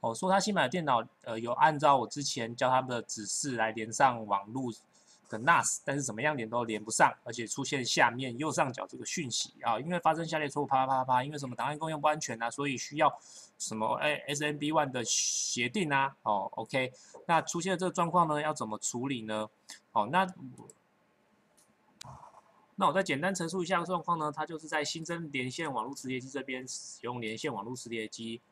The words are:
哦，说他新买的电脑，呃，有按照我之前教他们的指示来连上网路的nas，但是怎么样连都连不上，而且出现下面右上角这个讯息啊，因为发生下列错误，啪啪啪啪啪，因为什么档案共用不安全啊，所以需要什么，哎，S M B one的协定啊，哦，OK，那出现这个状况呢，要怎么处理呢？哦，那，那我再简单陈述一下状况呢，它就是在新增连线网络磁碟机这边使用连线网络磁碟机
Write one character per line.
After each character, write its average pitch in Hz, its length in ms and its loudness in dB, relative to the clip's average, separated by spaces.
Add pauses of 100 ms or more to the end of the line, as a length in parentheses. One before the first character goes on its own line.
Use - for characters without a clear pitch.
哦， 117 120 -2
说 185 160 -2
他 190 120 4
新 208 120 -2
买 180 100 2
的 127 60 4
电 165 160 -2
脑， 127 160 4 (220)
呃， 113 160 -6
有 117 140 -2
按 147 260 6
照 143 180 8
我 120 80 2
之 143 200 -6
前 117 320 -4
教 127 120 2
他 131 140 4
们 131 80 -6
的 120 120 -2
指 - 220 -8
示 131 300 -2
来 110 160 2
连 110 220 -6
上 120 340 4
网 98 260 0
路 127 200 -4 (560)
的 110 100 -6
nas， 143 460 4
但 143 100 -2
是 143 80 -2
怎 131 100 -4
么 107 80 -6
样 151 160 2
连 113 140 -4
都 120 140 0
连 107 180 -4
不 107 80 -8
上， 135 320 6
而 120 100 -10
且 117 140 -4
出 131 180 -4
现 131 200 -2
下 123 260 6
面 123 260 -6
右 151 140 -2
上 135 220 2
角 - 120 -6
这 127 140 -14
个 113 80 -10
讯 143 240 -4
息 - 320 -4
啊， 113 160 2
因 151 140 -4
为 175 80 0
发 160 120 4
生 160 140 0
下 160 140 0
列 147 80 0
错 147 160 0
误， - 20 -8
啪 131 180 4
啪 - 40 -2
啪 131 160 2
啪 - 0 -
啪， 127 200 4
因 143 60 -8
为 151 80 -10
什 139 100 -6
么 123 60 -8
档 120 140 -2
案 151 100 -4
共 160 100 -4
用 156 120 -4
不 151 80 4
安 151 120 2
全 113 220 -6
啊， 117 80 -2
所 143 160 -4
以 135 100 -2
需 143 200 -8
要 151 200 6 (400)
什 - 200 -6
么， 110 220 2
哎 147 280 0
，S 143 180 -2
M 151 140 -2
B 147 140 -2
one 151 180 4
的 123 140 -2
协 - 640 0
定 175 200 0
啊， 139 360 2
哦， 101 320 0
OK， 127 360 -2 (340)
那 165 140 4
出 170 200 -4
现 180 180 0
这 185 80 0
个 175 60 0
状 170 180 0
况 175 160 6
呢， 147 160 0
要 151 100 0
怎 127 160 -4
么 107 100 -6
处 123 280 -4
理 131 160 -4
呢？ 107 260 -4 (440)
哦， 107 180 2
那， 185 160 4 (2500)
那 196 120 4
我 143 40 2
再 190 120 4
简 143 160 0
单 185 120 0
陈 170 160 -4
述 180 140 -2
一 165 40 -2
下 170 180 2
状 175 180 -2
况 170 160 0
呢， 151 140 0
它 156 120 -4
就 160 140 -8
是 156 80 -14
在 151 180 -2
新 160 200 -6
增 165 260 -6
连 131 180 -2
线 147 240 -4
网 113 120 -2
络 135 100 -8
磁 135 140 -10
碟 127 100 -2
机 127 100 -8
这 135 140 -6
边 127 240 -6
使 - 360 -12
用 123 180 -4
连 110 180 -4
线 139 160 -4
网 101 100 -4
络 123 120 -6
磁 123 120 -12
碟 113 200 -4
机 113 320 -8 (100)